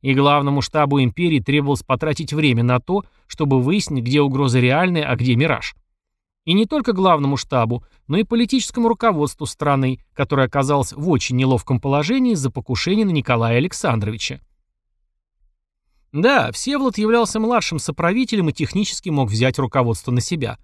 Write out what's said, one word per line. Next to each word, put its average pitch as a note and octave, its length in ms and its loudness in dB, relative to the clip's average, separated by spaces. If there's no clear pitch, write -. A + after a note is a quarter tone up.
И C3+ 100 0
главному C#3+ 480 2
штабу C#3+ 420 0
империи D3+ 380 2
требовалось C#3+ 420 0
потратить C#3+ 500 -4
время C#3 320 2
на B2 160 2
то, F#3+ 240 -4
чтобы C3+ 360 0
выяснить, D3 420 -2
где C3+ 160 2
угроза C3+ 380 2
реальная, D3 500 0
а B2 80 0
где B2 200 0
мираж. C#3+ 400 -2
И E3 80 -2
не G#3 120 4
только B3 280 -2
главному D#3+ 440 2
штабу, A#2+ 480 -2
но D3+ 120 -2
и A3 40 0
политическому A#3 640 0
руководству F3 600 0
страны, C3+ 520 0
которое C3+ 320 0
оказалось C#3 460 0
в D#3 180 -4
очень B2+ 240 0
неловком B2+ 460 0
положении G3 540 0
из-за C#3 180 -2
покушения F3+ 520 -2
на G3 60 0
Николая A#2+ 460 0
Александровича. A#2 840 -2
Да, E3 400 2
Всеволод C4+ 460 -2
являлся A3 420 0
младшим A3 400 -2
соправителем G3+ 680 0
и C#3+ 40 -2
технически - 580 -4
мог C#3 180 0
взять A#2 300 0
руководство B2 540 -2
на B2 80 2
себя. A#2+ 440 -6